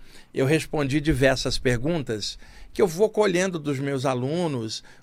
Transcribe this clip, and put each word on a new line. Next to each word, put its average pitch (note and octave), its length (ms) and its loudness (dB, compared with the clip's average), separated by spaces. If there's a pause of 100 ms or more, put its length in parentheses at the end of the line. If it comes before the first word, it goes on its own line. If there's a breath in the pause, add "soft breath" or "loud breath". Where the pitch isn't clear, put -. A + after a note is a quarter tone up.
(340 soft breath)
eu C3 100 2
respondi D3 560 0
diversas C3+ 560 2
perguntas B2 840 -2 (360 soft breath)
que - 80 2
eu G3+ 40 6
vou F3+ 220 2
colhendo F#3+ 500 2
dos D3 200 -2
meus C#3 260 -2
alunos, C3 800 -2 (180 soft breath)